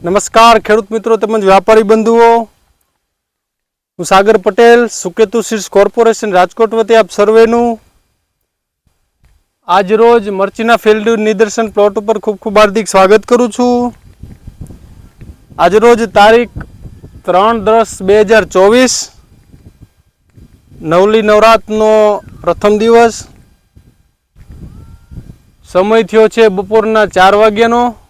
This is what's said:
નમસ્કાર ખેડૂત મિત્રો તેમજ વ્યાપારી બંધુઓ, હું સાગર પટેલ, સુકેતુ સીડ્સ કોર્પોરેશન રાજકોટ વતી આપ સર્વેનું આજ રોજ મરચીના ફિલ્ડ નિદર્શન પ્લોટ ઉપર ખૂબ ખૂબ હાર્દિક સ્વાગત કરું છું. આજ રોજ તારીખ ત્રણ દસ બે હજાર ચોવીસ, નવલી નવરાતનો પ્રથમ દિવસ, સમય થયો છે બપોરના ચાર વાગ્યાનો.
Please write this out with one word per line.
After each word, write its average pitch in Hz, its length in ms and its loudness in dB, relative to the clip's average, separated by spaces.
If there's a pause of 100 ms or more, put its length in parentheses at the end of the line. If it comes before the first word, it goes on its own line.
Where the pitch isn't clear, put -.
નમસ્કાર 220 520 2
ખેડૂત 214 340 -2
મિત્રો 226 240 -2
તેમજ 214 280 -4
વ્યાપારી 196 380 2
બંધુઓ, 226 600 2 (1600)
હું 175 60 -10
સાગર 196 320 0
પટેલ, 233 500 2
સુકેતુ 214 540 -4
સીડ્સ 202 280 -8
કોર્પોરેશન 202 640 0
રાજકોટ 190 420 -2
વતી 226 200 -2
આપ 220 160 0
સર્વેનું 226 720 -2 (1900)
આજ 190 240 0
રોજ 226 360 2
મરચીના 208 480 -2
ફિલ્ડ 214 320 0
નિદર્શન 214 600 -2
પ્લોટ 208 300 -2
ઉપર 214 200 -4
ખૂબ 202 180 -6
ખૂબ 208 220 -4
હાર્દિક 208 300 0
સ્વાગત 196 340 2
કરું 240 280 0
છું. 247 440 -2 (1600)
આજ 175 160 2
રોજ 226 340 2
તારીખ 220 400 2 (760)
ત્રણ 208 360 0
દસ 214 420 -2
બે 202 180 2
હજાર 208 240 2
ચોવીસ, 220 680 0 (1700)
નવલી 196 400 0
નવરાતનો 214 1000 0 (180)
પ્રથમ 208 380 -2
દિવસ, 233 440 0 (2500)
સમય 214 320 0
થયો 214 260 0
છે 220 200 0
બપોરના 208 580 -2
ચાર 190 280 2
વાગ્યાનો. 226 600 0 (160)